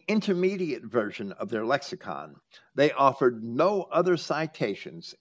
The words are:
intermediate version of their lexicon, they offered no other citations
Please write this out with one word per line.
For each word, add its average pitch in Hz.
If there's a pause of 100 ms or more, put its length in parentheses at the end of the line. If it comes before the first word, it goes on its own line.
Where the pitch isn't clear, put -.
intermediate 185
version 107
of 104
their 110
lexicon, 82 (380)
they 143
offered 123
no 165
other 175
citations 151